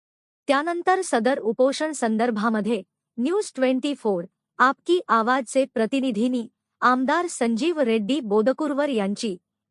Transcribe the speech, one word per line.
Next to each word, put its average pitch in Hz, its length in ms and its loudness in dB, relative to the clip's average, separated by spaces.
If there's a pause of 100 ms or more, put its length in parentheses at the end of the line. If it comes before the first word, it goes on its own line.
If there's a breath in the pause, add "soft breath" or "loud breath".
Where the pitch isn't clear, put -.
(480)
त्यानंतर 349 560 0
सदर 254 360 0
उपोषण 254 520 0
संदर्भामध्ये 220 920 0 (340)
न्यूज 339 380 -2
ट्वेंटी 262 400 0
फोर 190 280 -2 (340)
आपकी 277 500 2
आवाजचे 247 580 2
प्रतिनिधींनी 247 800 -2 (340)
आमदार 262 460 2
संजीव 262 520 -2
रेड्डी 226 400 0
बोदकुरवर 262 720 0
यांची 202 480 -4 (340)